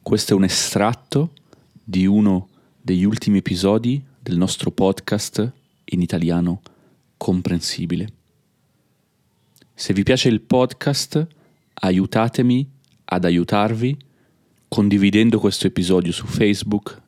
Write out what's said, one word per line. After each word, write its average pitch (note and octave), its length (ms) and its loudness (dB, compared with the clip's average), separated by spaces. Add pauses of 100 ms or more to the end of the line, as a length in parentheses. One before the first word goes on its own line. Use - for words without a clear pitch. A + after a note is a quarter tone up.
Questo - 300 0
è G2+ 40 4
un F#2+ 60 4
estratto - 880 0 (420)
di F#2 340 -2
uno G2 420 2 (340)
degli F#2 220 0
ultimi G#2 340 0
episodi A2 640 0 (160)
del F2+ 180 -4
nostro F2+ 360 -2
podcast G#2 800 -2 (320)
in F2+ 180 -4
italiano F2 580 -2 (560)
comprensibile. F2+ 960 -4 (1600)
Se - 220 -4
vi G2 80 0
piace B2+ 260 2
il A2 120 2
podcast, - 840 -2 (500)
aiutatemi A#2+ 920 0 (360)
ad F2+ 200 -4
aiutarvi G#2+ 720 0 (680)
condividendo G#2 720 4
questo G2 300 0
episodio F2+ 420 0
su - 160 -8
Facebook G#2 800 -2